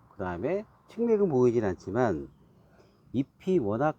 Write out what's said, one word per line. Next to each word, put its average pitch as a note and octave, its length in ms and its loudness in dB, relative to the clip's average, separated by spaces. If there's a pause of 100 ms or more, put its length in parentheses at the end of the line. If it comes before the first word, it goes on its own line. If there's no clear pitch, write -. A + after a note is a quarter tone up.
그 - 80 -20
다음에 D3+ 480 -6 (240)
측맥은 G#3+ 400 0
보이진 B2 360 4
않지만 F#2+ 640 -2 (840)
잎이 E3+ 480 -2
워낙 B2+ 400 -2